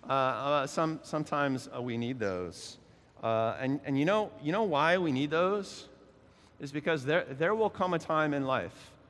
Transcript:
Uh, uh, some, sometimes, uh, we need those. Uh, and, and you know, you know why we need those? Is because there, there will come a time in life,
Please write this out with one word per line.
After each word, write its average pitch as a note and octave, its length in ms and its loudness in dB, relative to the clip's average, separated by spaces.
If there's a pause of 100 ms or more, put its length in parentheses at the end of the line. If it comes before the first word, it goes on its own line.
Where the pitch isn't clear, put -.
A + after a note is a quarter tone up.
Uh, C3+ 40 -2
uh, C3+ 560 2
some, D#3+ 360 0
sometimes, C#3+ 720 -2
uh, B2+ 60 -6
we B2 160 -4
need A#2+ 220 -4
those. F2+ 580 -4 (460)
Uh, A2+ 360 2
and, C3+ 260 0
and C#3 120 0
you C#3+ 80 4
know, G3+ 260 2 (100)
you D3 100 -2
know G#3 120 2
why E3 340 4
we F3 140 2
need C#3 200 0
those? F#3+ 560 0 (720)
Is C#3 120 -8
because D3 340 0
there, D#3 200 2
there D#3+ 300 0
will G#3+ 160 2
come F#3 240 0
a D#3+ 40 2
time D#3 360 2
in C#3 100 0
life, C3 460 -2 (180)